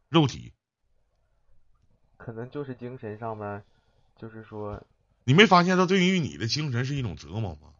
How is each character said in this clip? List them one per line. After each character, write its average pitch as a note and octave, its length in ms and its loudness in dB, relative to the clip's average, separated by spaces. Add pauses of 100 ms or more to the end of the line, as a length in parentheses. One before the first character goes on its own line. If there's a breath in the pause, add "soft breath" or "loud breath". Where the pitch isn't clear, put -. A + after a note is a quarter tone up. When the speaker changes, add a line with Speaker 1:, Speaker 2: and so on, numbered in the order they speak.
Speaker 1:
肉 D3 200 4
体？ A#1 240 -14 (1600)
Speaker 2:
可 - 140 -16
能 A2+ 180 -12
就 D3 160 -10
是 C3 120 -12
精 B2 200 -14
神 G#2+ 220 -12
上 A2+ 180 -10
面， G#2 280 -10 (520)
就 A2+ 120 -16
是 A2 160 -18
说。 G#2 360 -10 (440)
Speaker 1:
你 B2+ 100 4
没 G#3 120 10
发 F3 180 6
现 F#3 120 2
他 F#3 80 4
对 F3+ 220 2
于 F#3 140 2
你 D2+ 180 -6
的 G#2 80 -4
精 D3 240 -4
神 A#2+ 140 -2
是 C#3 100 -6
一 C#3 80 -4
种 F2+ 140 -6
折 C#2 140 -16
磨 F#2+ 260 -6
吗？ D2+ 240 -20